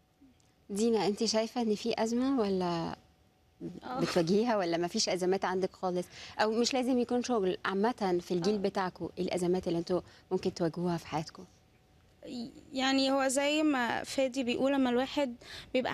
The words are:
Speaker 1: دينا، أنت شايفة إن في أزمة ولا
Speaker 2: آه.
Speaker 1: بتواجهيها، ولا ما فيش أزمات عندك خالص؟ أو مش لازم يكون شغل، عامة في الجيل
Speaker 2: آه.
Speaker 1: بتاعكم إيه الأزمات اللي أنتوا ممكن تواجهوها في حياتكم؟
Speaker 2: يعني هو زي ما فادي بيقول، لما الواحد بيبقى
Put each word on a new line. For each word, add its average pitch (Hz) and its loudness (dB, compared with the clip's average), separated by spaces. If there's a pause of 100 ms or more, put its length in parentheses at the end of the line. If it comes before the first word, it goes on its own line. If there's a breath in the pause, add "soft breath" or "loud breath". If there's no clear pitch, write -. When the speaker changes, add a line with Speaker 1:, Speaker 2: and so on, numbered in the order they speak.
(720)
Speaker 1:
دينا، 208 2
أنت 208 0
شايفة 220 0
إن 214 2
في - -2
أزمة 247 2
ولا 180 0 (880)
Speaker 2:
آه. 254 -6
Speaker 1:
بتواجهيها، 196 2
ولا 170 0
ما 175 0
فيش 220 -2
أزمات 185 0
عندك 185 -2
خالص؟ 180 -4 (320 loud breath)
أو 214 2
مش 233 0
لازم 247 2
يكون 247 0
شغل، 196 0
عامة 196 0
في 185 -4
الجيل 185 2
Speaker 2:
آه. 208 -2
Speaker 1:
بتاعكم 190 -2 (100)
إيه 180 -2
الأزمات 180 0
اللي 170 0
أنتوا 170 0 (300 loud breath)
ممكن 185 -2
تواجهوها 175 0
في 160 -8
حياتكم؟ - -8 (1300)
Speaker 2:
يعني 269 2
هو 269 2
زي 285 2
ما 254 2
فادي 262 -2
بيقول، 247 0
لما 262 2
الواحد 254 0 (380 loud breath)
بيبقى 254 0